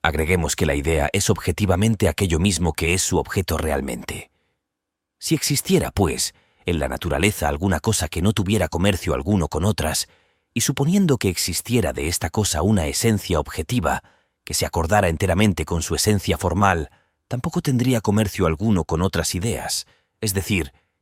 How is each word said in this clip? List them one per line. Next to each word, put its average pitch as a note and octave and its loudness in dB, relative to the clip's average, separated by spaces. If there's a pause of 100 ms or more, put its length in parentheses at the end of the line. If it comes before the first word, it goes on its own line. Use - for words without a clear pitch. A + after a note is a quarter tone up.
Agreguemos D#2+ 0
que E2+ 0
la C#2+ 2
idea D2 0
es - 0
objetivamente G2+ 0
aquello D#2+ 0
mismo F2 2
que E2 -2
es F#2+ 0
su - 0
objeto D#2 -2
realmente. C#2 -4 (880)
Si - 0
existiera, - 0
pues, D#2+ 0 (320)
en E2+ 0
la C2+ 0
naturaleza D2 -2
alguna D#2 0
cosa G#2 0
que E2 -4
no G2+ 2
tuviera F#2+ 0
comercio F2 0
alguno D#2+ 0
con D#2 -2
otras, D#2 -2 (460)
y A#2 -2
suponiendo D#3 2
que G2+ 0
existiera F2+ -2
de C#2+ -4
esta E2+ -2
cosa G#2 0
una F#2 2
esencia F#2+ 0
objetiva, - -2 (400)
que - -10
se - -2
acordara F2 2
enteramente F2+ 2
con E2+ -2
su D#2+ -4
esencia G2+ 0
formal, F2+ 2 (380)
tampoco D#3+ -4
tendría B2+ 2
comercio G#2 2
alguno F2 2
con E2 0
otras F#2 0
ideas, - -4 (340)
es G2+ -2
decir, F#2 -2 (280)